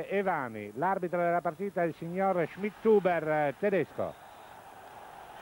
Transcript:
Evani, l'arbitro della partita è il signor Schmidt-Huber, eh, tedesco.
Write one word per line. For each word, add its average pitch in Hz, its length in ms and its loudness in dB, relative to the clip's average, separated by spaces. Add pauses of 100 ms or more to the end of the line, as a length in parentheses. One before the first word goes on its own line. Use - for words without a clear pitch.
(120)
Evani, 139 640 0
l'arbitro 175 460 0
della 170 180 4
partita 175 440 -2
è - 20 4
il 160 100 0
signor 180 560 0
Schmidt-Huber, 190 800 4
eh, 151 260 2
tedesco. 151 560 0 (1300)